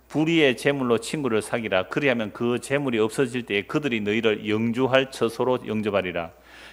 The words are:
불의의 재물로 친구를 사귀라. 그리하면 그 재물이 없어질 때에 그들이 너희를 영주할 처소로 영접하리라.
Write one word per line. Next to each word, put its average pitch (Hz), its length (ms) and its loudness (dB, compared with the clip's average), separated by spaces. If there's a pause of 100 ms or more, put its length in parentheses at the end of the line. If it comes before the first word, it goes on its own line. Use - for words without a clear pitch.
불의의 156 480 2
재물로 127 440 0
친구를 120 420 -2
사귀라. 98 460 -2
그리하면 120 440 0
그 120 280 -2
재물이 135 400 -2
없어질 120 440 0
때에 101 200 0
그들이 135 380 -2
너희를 107 460 0
영주할 120 640 2
처소로 120 560 -2
영접하리라. 95 640 -2 (420)